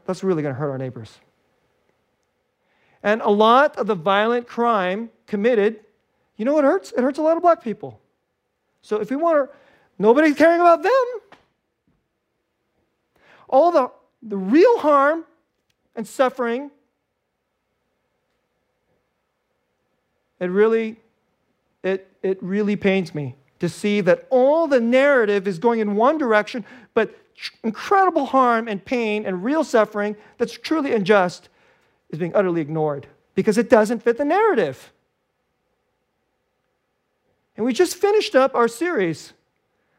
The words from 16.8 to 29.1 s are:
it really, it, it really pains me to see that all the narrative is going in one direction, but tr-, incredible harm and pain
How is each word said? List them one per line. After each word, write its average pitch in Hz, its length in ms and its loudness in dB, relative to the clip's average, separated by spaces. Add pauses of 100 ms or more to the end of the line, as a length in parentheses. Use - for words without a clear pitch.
it 180 60 -6
really, 220 500 0 (840)
it, 190 260 -6 (140)
it 190 200 -6
really 202 340 -4
pains 190 380 -2
me 143 220 -10 (240)
to 175 80 -4
see 208 340 -2
that 175 280 0
all 285 360 2
the 277 140 2
narrative 233 680 2
is 175 100 -6
going 233 220 0
in 208 160 -2
one 262 200 2
direction, 220 480 -2 (300)
but - 240 -2 (160)
tr-, - 200 -16 (100)
incredible 330 640 0
harm 240 420 0
and 202 160 -8
pain 214 420 -4